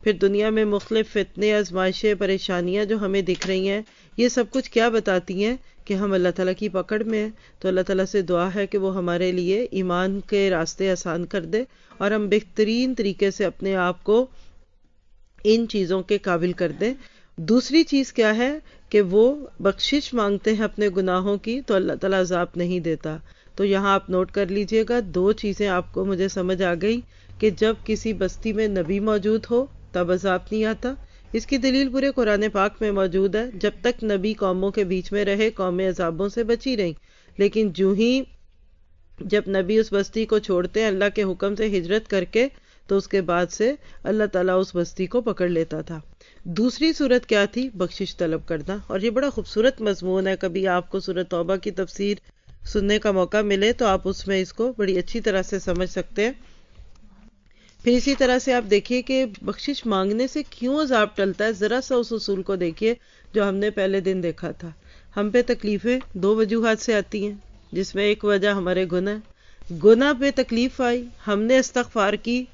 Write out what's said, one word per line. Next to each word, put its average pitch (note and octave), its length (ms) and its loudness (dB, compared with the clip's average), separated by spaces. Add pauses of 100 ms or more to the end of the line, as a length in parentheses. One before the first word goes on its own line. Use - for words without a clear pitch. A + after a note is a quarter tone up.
फिर G#3 140 2
दुनिया G3+ 340 2
में A3 140 2
मुख्तलिफ G#3+ 480 0
फितने, G3+ 400 0
आजमाइशें, F#3+ 640 0
परेशानियां F#3+ 720 0
जो A3 120 -2
हमें G3 260 0
दिख F3 220 -2
रही F#3+ 200 0
हैं, G3+ 180 -2 (340)
ये A#3+ 100 4
सब A#3+ 220 0
कुछ C4 180 -2
क्या A#3 220 2
बताती F#3+ 520 0
हैं? G3+ 160 -2 (280)
कि G3+ 80 -2
हम G3 200 0
अल्लाह F3+ 180 2
ताला F#3 200 0
की G#3 160 -4
पकड़ F#3+ 340 -2
में A3 160 -2
हैं। G#3+ 140 -4 (300)
तो F#3+ 60 0
अल्लाह F#3 160 2
ताला F#3+ 200 0
से G3 180 0
दुआ F3 260 2
है G3 180 -2
कि G3+ 120 -2
वो F#3+ 120 0
हमारे F3+ 420 0
लिए F3+ 420 0
ईमान F#3 540 0
के G3 220 2
रास्ते F3 400 0
आसान F3 360 -2
कर F3 200 -4
दे G#3+ 200 -2 (340)
और G3+ 120 2
हम G#3+ 160 0
बेहतरीन A3 680 0
तरीके G3 360 0
से G3 140 -2
अपने F#3+ 380 -2
आप F3+ 200 -2
को G#3+ 160 4 (1300)
इन A3+ 200 4
चीज़ों F#3+ 360 -2
के G3+ 180 0
काबिल F3+ 320 0
कर E3+ 220 -2
दें। A3+ 200 -2 (440)
दूसरी B3 460 4
चीज़ C4+ 280 0
क्या G#3+ 200 4
है A#3+ 180 2 (420)
कि G#3+ 80 6 (100)
वो G#3+ 140 6 (380)
बख्शिश A#3 520 0
मांगते G#3 400 2
हैं G#3+ 100 0
अपने G#3 260 0
गुनाहों F#3 480 0
की, A#3 220 -4
तो A#3 140 -2
अल्लाह E3+ 220 2
ताला F#3+ 240 0
अजाब F3 360 0
नहीं F3 260 -2
देता। D#3 380 -4 (360)
तो G3 80 0
यहाँ G3 300 2
आप F#3+ 160 0
नोट F#3 200 0
कर G3 200 0
लीजिएगा, A3 500 0
दो F#3 340 0
चीज़ें G#3 360 -2
आपको F3+ 340 -2
मुझे F#3+ 260 0
समझ F#3 320 -2
आ F3 140 2
गई A3 260 -2 (380)
कि G#3+ 120 4
जब G#3+ 320 0
किसी A3 300 -2
बस्ती F#3+ 380 -2
में G#3+ 180 0
नबी F#3+ 320 0
मौजूद G#3+ 440 0
हो B3 220 0 (260)
तब F3+ 180 0
अजाब F3+ 400 0
नहीं G#3+ 120 0
आता। A#3 320 -4 (380)
इसकी A#3 240 0
दलील C4 300 2
पूरे C4+ 220 2
कुरान G#3+ 380 2
पाक G3+ 340 0
में G#3+ 80 0
मौजूद F#3+ 460 2
है। A3+ 220 -4
जब G3+ 240 -2
तक B3 220 0
नबी G#3 300 0
कौमों F#3+ 360 0
के G3+ 140 0
बीच F#3 280 -2
में G3+ 120 0
रहे, G3+ 260 2
कौमें F#3 380 -2
अजाबों F3 400 -2
से A3+ 160 -2
बची A#3+ 320 0
रहीं, F3 180 -2 (440)
लेकिन G3+ 340 2
जूं F#3+ 240 2
ही B3+ 300 2 (960)
जब G#3 240 2
नबी G3 300 2
उस G#3+ 160 0
बस्ती G3 300 0
को G#3+ 160 2
छोड़ते F3+ 400 0
हैं A3 80 2
अल्लाह G3 200 2
के G#3 140 -2
हुक्म G3 320 -2
से G#3+ 140 -2
हिजरत G3 380 -2
करके, G#3+ 440 0 (380)
तो G3 80 2
उसके G3 260 0
बाद F3 280 0
से B3 260 0 (280)
अल्लाह G#3+ 220 0
ताला F#3 300 2
उस F#3 200 0
बस्ती F3 300 -2
को A#3+ 140 0
पकड़ G3 300 -2
लेता D#3+ 320 -2
था। D#3 200 -10 (440)
दूसरी A#3+ 460 0
सूरत B3 320 2
क्या G3+ 220 2
थी? B3+ 300 -4
बख्शिश F3+ 400 -4
तलब D#3+ 280 -2
करना। F3 460 -6
और G3 140 -2
ये A#3 60 2
बड़ा C4 200 0
खूबसूरत A3+ 520 0
मजमून F#3+ 440 0
है, F#3+ 100 0
कभी F#3 320 -2
आपको F3+ 320 -2
सूरत F3+ 280 -4
तौबा F3 280 -2
की F#3+ 160 -6
तफसीर G3 480 -4 (460)
सुनने G#3 320 0
का G#3 140 0
मौका F#3+ 320 2
मिले G3+ 280 2
तो A#3+ 140 0
आप F#3+ 200 2
उसमें F#3+ 340 -2
इसको A3 380 -2
बड़ी G3 200 0
अच्छी A3 220 -4
तरह F#3+ 220 0
से F#3+ 180 -4
समझ F3+ 280 -2
सकते - 340 -4
हैं। B3+ 160 -2 (1400)
फिर A#3+ 140 4
इसी C4+ 200 2
तरह B3+ 240 4
से B3+ 140 0
आप A#3+ 120 2
देखिए G#3 380 2
कि C4 220 0 (200)
बख्शिश A#3+ 420 -6
मांगने G#3 420 0
से D4+ 140 -6 (100)
क्यों C4+ 280 -2
अजाब A#3 360 2
टलता G3 280 0
है, A3+ 80 2
ज़रा G#3+ 280 0
सा C4 160 -2
उस A#3+ 160 -2
उसूल G3 300 -4
को G3 140 -2
देखिए F3+ 400 -2 (380)
जो G#3 100 2
हमने G3+ 260 0
पहले G3 300 0
दिन F#3 200 -2
देखा E3+ 320 -6
था। E3 220 -14 (400)
हम G#3 160 -2
पे B3 120 4
तकलीफें A#3 560 0 (180)
दो G3 200 4
वजूहात A3 420 2
से A3+ 160 0
आती G#3 300 -2
हैं, G#3 180 -8 (320)
जिसमें F#3+ 300 -2
एक G#3 200 0
वजह G3+ 280 4
हमारे F#3 340 0
गुनाह, F#3 340 -2 (580)
गुनाह A3+ 340 8
पे C4+ 200 2
तकलीफ B3 500 0
आई, A#3+ 240 0 (180)
हमने A3 340 4
इस्तगफार A#3 600 0
की A#3+ 180 -2 (180)